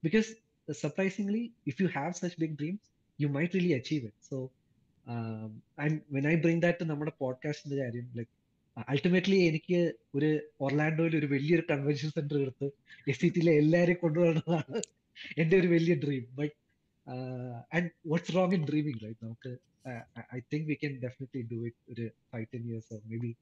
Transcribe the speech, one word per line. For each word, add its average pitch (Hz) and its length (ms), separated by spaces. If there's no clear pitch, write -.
Because, 214 260
uh, 147 140
surprisingly, 196 580
if 139 120
you 185 60
have 165 320
such 175 240
big 156 160
dreams, 170 240
you 147 140
might 170 220
really 175 220
achieve 143 300
it. - 60
So, 139 80
um, 113 360
and 151 100
when 135 120
I 160 100
bring 165 180
that 170 160
to 170 120
നമ്മുടെ 151 280
പോഡ്കാസ്റ്റിന്റെ 139 640
കാര്യം, 123 240
like, 113 140
uh, 117 160
ultimately 185 440
എനിക്ക് 170 440
ഒരു 151 160
ഒർലാൻഡോയിൽ 156 580
ഒരു 147 160
വലിയൊരു 160 360
കൺവെൻഷൻ 143 380
സെന്റർ 147 360
എടുത്ത് 139 240
എസ് - 80
സി 175 160
ടിയിലെ 170 260
എല്ലാവരെയും 175 400
കൊണ്ടുവരണമെന്നാണ് 165 800
എൻ്റെ 165 240
ഒരു 175 60
വലിയ 170 280
ഡ്രീം. 139 300
But, 151 100
uh, 127 480
and 175 100
what's 170 240
wrong 185 220
in 156 140
dreaming, 147 340
right? 110 180
നമുക്ക്, 113 300
uh, 117 140
I, 117 140
I 127 180
think 151 140
we 135 100
can 139 100
definitely 123 480
do 117 160
it - 80
ഒരു 113 140
five, 117 220
ten 117 200
years 110 200
or 107 80
maybe 117 180